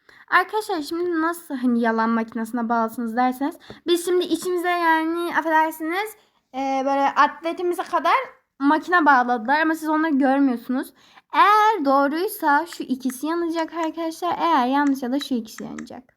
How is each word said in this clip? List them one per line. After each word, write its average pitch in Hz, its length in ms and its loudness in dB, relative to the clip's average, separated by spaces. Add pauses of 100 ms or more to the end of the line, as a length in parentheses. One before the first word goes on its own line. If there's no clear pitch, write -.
(280)
Arkadaşlar, 370 540 0
şimdi 339 380 -4
nasıl 330 360 -4
hani 240 240 2
yalan 226 300 2
makinesine 226 580 -4
bağlısınız 226 480 -2
derseniz, 254 420 -2 (280)
biz 339 180 2
şimdi 359 200 2
içimize, 349 460 -2
yani 330 680 0
affedersiniz, 320 760 0 (380)
e, 269 300 -2
böyle 277 320 2
atletimize 339 680 0
kadar 330 320 0 (440)
makine 311 480 2
bağladılar 247 540 4
ama 320 140 0
siz 311 140 -8
onları 311 260 0
görmüyorsunuz. 262 800 0 (420)
Eğer 415 500 4
doğruysa 294 840 2
şu - 160 -12
ikisi 262 440 -6
yanacak 330 480 -2
arkadaşlar. 330 640 -4
Eğer 302 280 2
yanlışsa 269 460 0
da 277 80 0
şu 277 140 -4
ikisi 220 300 -6
yanacak. - 380 -14 (140)